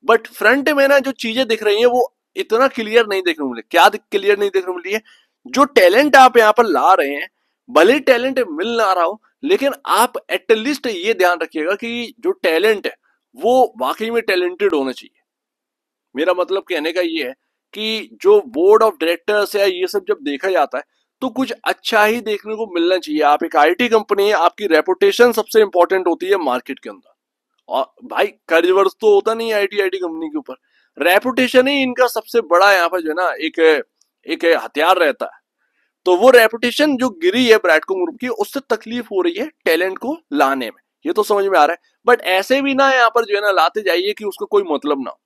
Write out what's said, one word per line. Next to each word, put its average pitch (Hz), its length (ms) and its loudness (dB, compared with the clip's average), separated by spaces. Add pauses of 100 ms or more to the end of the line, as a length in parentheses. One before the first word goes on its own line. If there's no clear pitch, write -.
but 226 180 2
फ्रंट 262 420 -2
में 277 180 2
ना 277 120 4
जो 269 120 -4
चीजें 233 360 -4
दिख 220 160 -4
रही 208 160 0
हैं, 240 60 2
वो 247 300 0 (200)
इतना 220 320 -2
क्लियर 226 400 0
नहीं 196 140 -4
देखने 160 220 -4
को 135 60 -6
मिले। 117 120 -10 (100)
क्या 170 180 6
दिक-, 214 220 -6
क्लियर 202 280 0
नहीं 202 100 -2
देखने 185 240 -4
को - 0 -
मिली 180 200 -8
है? 214 80 -6 (460)
जो 262 180 0
टैलेंट 247 500 4
आप 262 220 8
यहाँ 214 200 4
पर 240 80 4
ला 160 280 2
रहे 143 200 0
हैं, 165 160 -10 (400)
भले 208 300 4
टैलेंट 262 400 0 (100)
मिल 170 200 -6
ना 220 240 0
रहा 175 100 0
हो, 190 180 -4 (220)
लेकिन 247 300 0 (120)
आप 208 280 0 (180)
at 190 240 0
least 262 320 -6
ये 202 260 -4
ध्यान 180 280 0
रखिएगा 165 340 -6
कि 233 440 -10
जो 359 120 -4
टैलेंट 214 540 0
है, - 100 -8 (400)
वो 240 420 0
वाकई 147 320 -6
में 233 140 -4
टैलेंटेड 180 500 -2
होना 135 180 -2
चाहिए। - 300 -18 (920)
मेरा 170 180 0
मतलब 180 300 -4
कहने 160 280 -6
का 180 100 -4
ये 165 220 -4
है 127 100 -8 (400)
कि 220 360 -8 (120)
जो 208 220 4 (140)
board 208 320 4
of 160 140 -8
directors 196 520 -2
या 202 100 0
ये 180 220 -2
सब 190 200 -6
जब 202 140 -2
देखा 143 280 -6
जाता 147 280 -2
है, 143 60 -8 (380)
तो 254 80 -6
कुछ 233 240 -6 (120)
अच्छा 208 380 -2
ही 220 180 0
देखने 208 340 -8
को 214 120 -8
मिलना 175 300 -2
चाहिए। 151 240 -4
आप 147 220 2
एक 165 120 -10
आईटी 175 320 2
कंपनी 208 400 0
है, 214 60 2
आपकी 170 340 -2
रेपुटेशन 190 640 2
सबसे 220 300 0
इंपॉर्टेंट 185 460 2
होती 170 180 -2
है 196 100 0
मार्केट 131 440 -6
के 113 100 -16
अंदर। 98 240 -20 (560)
और 131 240 -6 (100)
भाई, 120 240 -4
कर्जवर्ज 185 640 0 (100)
तो 214 120 4
होता 202 200 2
नहीं 226 200 -6
आईटी, 202 280 -2
आईटी 190 160 -2
कंपनी 165 320 -4
के 151 80 -8
ऊपर, 131 180 -10 (440)
रेपुटेशन 240 680 2
ही 285 140 -2
इनका 254 260 0
सबसे 233 340 -4
बड़ा 185 320 2
यहाँ 175 160 0
पर 180 120 -4
जो 156 80 -6
है 151 60 -4
ना 175 260 -2
एक, 160 420 2 (440)
एक 165 180 -6
हथियार 160 520 2
रहता 143 280 -2
है। - 160 -18 (640)
तो 180 100 4
वो 220 140 6
रेपुटेशन 240 680 4
जो 254 120 -2
गिरी 190 380 0
है 220 100 6
ब्रैडकॉम 180 460 0
ग्रुप 165 180 -8
की, 247 60 -8
उससे 233 320 -6 (100)
तकलीफ 220 360 -6
हो 190 160 -4
रही 170 120 -2
है 262 160 -8 (160)
टैलेंट 180 320 -2
को 262 200 -8 (160)
लाने 135 320 0
में, - 160 -14 (240)
ये 170 80 -4
तो 208 100 -2
समझ 202 220 -2
में 185 140 2
आ 147 60 6
रहा 165 80 -2
है। 170 60 -10 (280)
But 240 140 2
ऐसे 196 400 -2
भी 277 120 -2
ना 269 180 2
यहाँ 247 180 2
पर 226 160 -2
जो 202 100 -4
है 202 60 -2
ना 208 100 0
लाते 175 300 0
जाइए 190 320 -2
कि 214 120 -12
उसका 196 200 -8
कोई 202 260 0
मतलब 139 320 -4
ना 104 60 -10
हो। - 160 -18